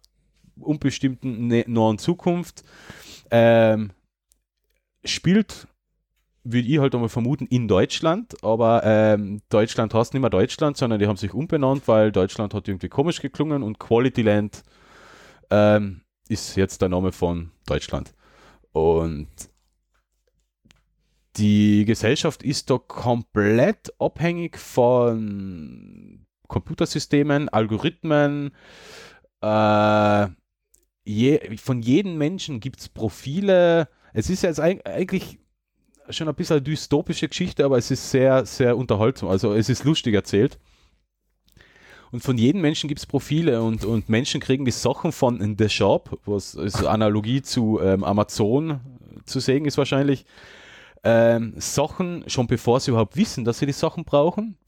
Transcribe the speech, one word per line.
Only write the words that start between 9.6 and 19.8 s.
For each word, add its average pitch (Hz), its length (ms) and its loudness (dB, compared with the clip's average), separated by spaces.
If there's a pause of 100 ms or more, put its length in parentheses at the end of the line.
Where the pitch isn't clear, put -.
heißt 113 200 0
nicht 131 80 -2
mehr 123 80 2
Deutschland, 131 480 0
sondern 113 220 0
die 101 80 2
haben 104 100 -2
sich 98 160 -8
umbenannt, 135 560 -2
weil 107 240 4
Deutschland 98 400 -2
hat 104 160 -6
irgendwie 92 200 -6
komisch 160 300 -2
geklungen 143 440 -4
und 107 160 -8
Quality 120 420 0
Land, 104 420 0 (840)
ähm, 104 520 2 (280)
ist - 260 -6
jetzt 95 260 -2
der 98 80 2
Name 90 220 0
von 85 400 -4 (140)
Deutschland. 73 480 -6 (600)
Und 80 540 0 (2000)